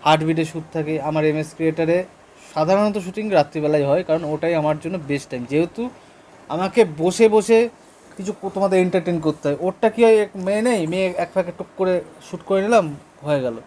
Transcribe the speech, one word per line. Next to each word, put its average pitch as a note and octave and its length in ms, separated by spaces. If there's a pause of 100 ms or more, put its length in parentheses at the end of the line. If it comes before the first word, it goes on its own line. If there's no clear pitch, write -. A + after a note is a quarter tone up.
হার্টবিটের D#3 420
shoot D#3+ 180 (100)
থাকে। D#3 280
আমার D#3 240
এমএস D#3 300
ক্রিয়েটারে E3 500 (500)
সাধারণত G3 440
shooting G3+ 320
রাত্রিবেলায় D3+ 560
হয়, D#3+ 180
কারণ D#3+ 200
ওটাই D#3 300
আমার D3+ 260
জন্য F3 180 (100)
best C#3+ 220
time। B2 200
যেহেতু E3+ 400 (580)
আমাকে F#3+ 360 (140)
বসে F3+ 300
বসে A3+ 400 (480)
কিছু G3+ 160
কো-, F#3+ 220
তোমাদের F#3+ 260
entertain F3+ 400
করতে D3+ 280
হয়। C#3+ 120
ওরটা F#3 300
কি A3+ 140
হয়, A3 120
এক G#3 200
মেয়ে G3 260
নেই, A3+ 240
মেয়ে F3+ 300
এক E3+ 180
ফাঁকে F3 240
টুক F#3 80 (100)
করে F#3 240 (280)
shoot F3+ 140
করে G3 200
নিলাম, G3 340 (260)
হয়ে C#3+ 200
গেল। A#2+ 140 (100)